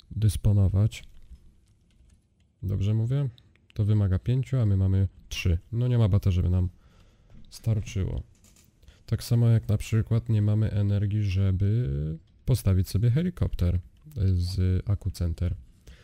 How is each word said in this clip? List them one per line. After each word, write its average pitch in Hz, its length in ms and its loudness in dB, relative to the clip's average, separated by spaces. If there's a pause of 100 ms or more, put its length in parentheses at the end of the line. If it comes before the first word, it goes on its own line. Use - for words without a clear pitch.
(100)
dysponować. 101 960 2 (1600)
Dobrze 98 320 -2
mówię? 131 340 -2 (460)
To 107 100 0
wymaga 101 340 2
pięciu, 131 400 -2
a 113 80 2
my 98 100 2
mamy 95 320 2 (200)
trzy. 87 300 0 (140)
No 120 160 0
nie 123 100 2
ma 110 100 4
bata, 98 220 2
żeby 87 200 2
nam 92 180 2 (840)
starczyło. 95 720 -4 (840)
Tak - 160 -4
samo 117 260 2
jak 113 200 2
na 107 80 2
przykład 113 520 -2
nie 107 140 2
mamy 107 280 2
energii, 101 520 0
żeby 98 680 0 (600)
postawić 95 380 2
sobie 117 220 0
helikopter, 113 640 0
y, 90 60 -2 (540)
z 92 540 0
Aku 98 220 -4
Center. 85 440 -4 (500)